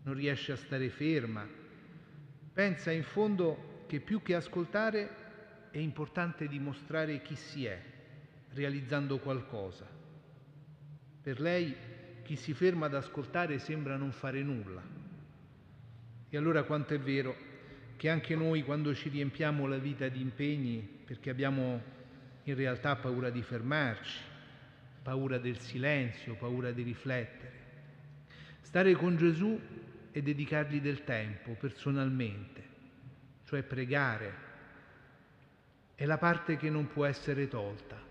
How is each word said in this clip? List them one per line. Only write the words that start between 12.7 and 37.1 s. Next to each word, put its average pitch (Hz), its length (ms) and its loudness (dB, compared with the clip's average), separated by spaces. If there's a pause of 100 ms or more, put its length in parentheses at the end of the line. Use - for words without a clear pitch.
ad 143 80 0
ascoltare 147 640 0
sembra 143 380 -2
non 135 160 0
fare 135 320 -2
nulla. 101 380 -2 (1500)
E - 80 -8
allora 151 280 4
quanto 151 300 0
è 147 60 2
vero 135 340 2 (640)
che 151 140 2
anche 160 260 2
noi, 160 280 4
quando 147 300 2
ci - 140 -2
riempiamo 143 580 2
la 135 120 2
vita 135 320 -2
di 127 100 -4
impegni, 131 600 0 (240)
perché 127 240 -6
abbiamo 127 520 2 (640)
in 139 120 -2
realtà 131 420 2
paura 123 320 0
di 120 120 0
fermarci, 123 800 0 (800)
paura 131 360 2
del 120 220 0
silenzio, 127 760 0
paura 123 360 0
di 120 100 -2
riflettere. 123 800 -4 (1000)
Stare 185 340 8
con 170 220 6
Gesù 170 420 6 (540)
è 151 100 -2
dedicargli 147 600 2
del 143 240 0
tempo, 110 480 -2
personalmente, 131 1120 0 (840)
cioè 139 180 -2
pregare. 123 680 2 (1600)
È - 100 -2
la 151 120 4
parte 170 400 4
che 156 120 0
non 151 180 2
può 147 180 2
essere 139 420 0